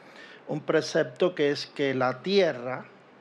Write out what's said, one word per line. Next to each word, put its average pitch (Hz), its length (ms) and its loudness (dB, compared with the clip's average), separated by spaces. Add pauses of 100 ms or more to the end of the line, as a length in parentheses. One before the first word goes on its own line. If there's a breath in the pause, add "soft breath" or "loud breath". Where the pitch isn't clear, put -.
(480 loud breath)
un 151 120 -6
precepto 156 720 0
que 143 160 2
es 143 160 -4
que 139 280 -2
la 127 260 0
tierra 151 640 0 (360)